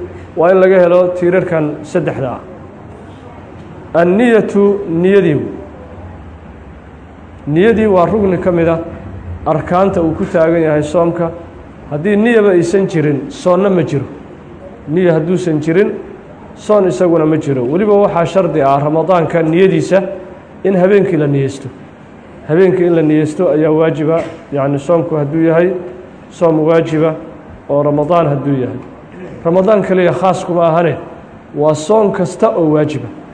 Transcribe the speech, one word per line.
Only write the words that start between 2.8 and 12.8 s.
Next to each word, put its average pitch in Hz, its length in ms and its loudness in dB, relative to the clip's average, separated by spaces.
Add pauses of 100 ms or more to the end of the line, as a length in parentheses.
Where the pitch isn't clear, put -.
Anniyatu, 202 840 2 (100)
niyadii. 175 500 2 (2000)
Niyadii 202 400 2
waa 185 180 4
rugni 190 360 0
ka 185 100 0
mid 165 160 2
ah 165 120 0 (680)
arkaanta 180 560 0
uu 160 140 0
ku 196 100 -4
taagan 170 360 2
yahay 151 220 2
soomka. 170 480 -2 (580)
Haddii 160 280 -2
niyaba 214 340 4
aysan 180 360 2